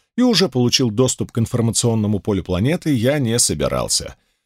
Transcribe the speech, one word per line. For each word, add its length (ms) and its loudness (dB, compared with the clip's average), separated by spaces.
и 40 2
уже 280 4
получил 420 2
доступ 400 0
к 80 -4
информационному 800 0
полю 240 -2
планеты, 500 -2
я 240 2
не 220 0
собирался. 760 -2